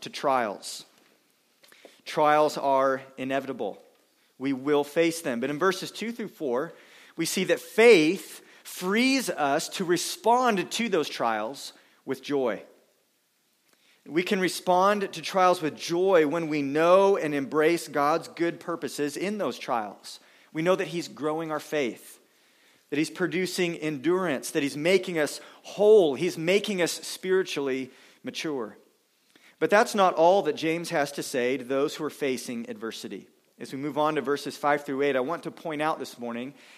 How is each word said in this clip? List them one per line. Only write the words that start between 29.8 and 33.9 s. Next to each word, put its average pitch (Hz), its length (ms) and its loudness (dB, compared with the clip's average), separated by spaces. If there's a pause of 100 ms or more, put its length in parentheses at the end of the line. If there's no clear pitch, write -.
not 190 200 4
all 180 280 6
that 151 120 0
James 160 360 -4
has 147 220 0
to 165 100 -8
say 127 340 -2
to 127 80 -8
those 139 320 -2
who 160 80 -8
are 139 60 -4
facing 123 580 -6
adversity. 107 580 -10 (320)
As - 140 -14
we 139 60 -10
move 139 180 -6